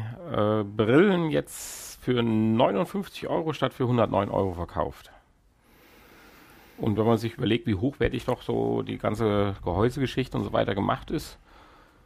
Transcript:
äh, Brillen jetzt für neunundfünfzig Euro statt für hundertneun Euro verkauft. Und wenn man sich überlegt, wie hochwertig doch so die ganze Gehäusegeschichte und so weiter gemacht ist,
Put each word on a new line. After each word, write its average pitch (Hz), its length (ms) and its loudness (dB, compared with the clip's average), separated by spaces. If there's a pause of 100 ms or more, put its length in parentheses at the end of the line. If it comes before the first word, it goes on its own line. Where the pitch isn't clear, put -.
(320)
äh, 107 320 2
Brillen 147 640 4
jetzt - 720 -6
für 123 220 2
neunundfünfzig 123 1040 0
Euro 160 240 -2
statt 131 200 -2
für 127 140 0
hundertneun 107 440 2
Euro 98 240 0
verkauft. 82 580 -4 (1600)
Und 117 200 -2
wenn 110 100 0
man 113 120 4
sich 113 160 -6
überlegt, 117 340 0
wie 104 80 2
hochwertig 123 480 -2
doch 123 180 -2
so 117 400 -2
die 107 160 -8
ganze 104 640 0
Gehäusegeschichte 123 760 -2
und 107 60 -2
so 101 100 -4
weiter 110 220 2
gemacht 101 380 -2
ist, - 260 -8 (680)